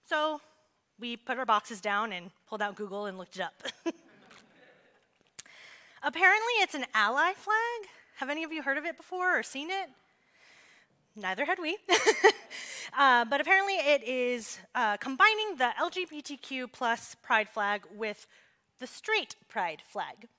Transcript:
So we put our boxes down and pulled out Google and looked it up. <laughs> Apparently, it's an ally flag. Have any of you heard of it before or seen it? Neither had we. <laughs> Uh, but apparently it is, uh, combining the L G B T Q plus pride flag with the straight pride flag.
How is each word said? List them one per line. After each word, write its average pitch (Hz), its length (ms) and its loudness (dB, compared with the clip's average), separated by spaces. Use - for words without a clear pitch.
So 302 320 0
we 240 180 -8
put 240 220 -4
our 254 80 -4
boxes 208 340 0
down 208 320 0
and 180 200 -12
pulled 214 120 -8
out 208 140 -2
Google 202 320 -6
and 190 100 -8
looked 185 200 -16
it 185 60 -4
up. 170 120 -6
<laughs> 330 100 -4
Apparently, 381 560 4
it's 381 160 2
an 277 180 -4
ally 269 420 4
flag. 440 540 -2
Have 262 140 -8
any 311 120 -4
of 320 100 -8
you 311 100 -6
heard 269 160 0
of 302 60 -6
it 330 120 -6
before 359 420 -2
or 226 60 -2
seen 294 260 -8
it? 381 200 -4
Neither 190 300 -4
had 349 160 -2
we. 330 180 -4
<laughs> - 0 -
Uh, 254 260 8
but 269 160 0
apparently 381 360 4
it 285 260 4
is, 247 560 -2
uh, 214 240 2
combining 415 580 2
the 247 220 2
L 339 100 0
G 370 160 -4
B 302 160 -12
T 285 160 -12
Q 254 320 -8
plus - 540 -4
pride 214 260 2
flag 202 380 -2
with 208 300 -8
the 247 60 -12
straight - 480 -4
pride 170 400 -4
flag. 143 400 -10